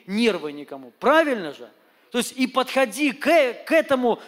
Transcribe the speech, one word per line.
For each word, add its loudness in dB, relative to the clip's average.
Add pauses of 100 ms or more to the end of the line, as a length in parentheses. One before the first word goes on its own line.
нервы 0
никому. -16
Правильно 2
же? -18 (440)
То 0
есть -4
и -2
подходи 0
к, 2 (100)
к -2
этому, 2